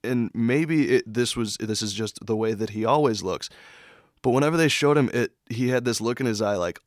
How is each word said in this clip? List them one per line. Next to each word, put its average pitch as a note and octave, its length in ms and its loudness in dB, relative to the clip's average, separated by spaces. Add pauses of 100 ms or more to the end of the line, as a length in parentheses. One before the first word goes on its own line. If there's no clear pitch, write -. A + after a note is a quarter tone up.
and A#2+ 300 0
maybe C#3+ 640 2
it, A#2 140 -6
this A#2 240 -2
was, A2+ 220 -4
this A2 240 -4
is G#2+ 120 -4
just G#2+ 320 -8
the A2+ 100 -2
way A2 180 0
that G#2 180 -4
he G#2+ 140 -4
always A#2+ 380 2
looks. F#2 260 -6 (720)
But B2+ 100 2
whenever D3 260 2
they D#3+ 100 6
showed D3 300 2
him, C3+ 160 2
it, A#2+ 180 0 (160)
he A#2+ 220 -2
had B2+ 160 0
this A#2 160 -2
look A#2 180 -2
in C3+ 60 -2
his A2 160 -2
eye G#2 140 0
like, F2 320 -2